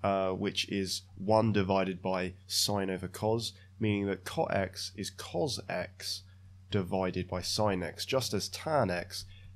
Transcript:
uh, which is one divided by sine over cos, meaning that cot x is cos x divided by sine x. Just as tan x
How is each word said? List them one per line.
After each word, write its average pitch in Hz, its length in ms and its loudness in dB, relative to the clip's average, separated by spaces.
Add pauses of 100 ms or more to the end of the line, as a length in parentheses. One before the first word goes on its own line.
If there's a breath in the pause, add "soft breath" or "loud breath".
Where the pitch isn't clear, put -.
uh, 95 260 4
which 95 400 0
is 95 320 -2 (140)
one 110 360 4
divided 95 500 4
by 92 320 0 (120)
sine 98 440 0
over 92 180 -2
cos, 110 460 0 (260 loud breath)
meaning 104 260 2
that 95 180 -2
cot - 320 -2
x 95 400 -2
is 98 140 -6
cos 156 580 -4
x - 540 -6 (480 loud breath)
divided 92 580 0
by 90 140 -4
sine 101 400 0
x. 80 240 -6
Just 131 280 0
as 101 140 -2
tan 139 440 0
x 87 340 -6 (300 loud breath)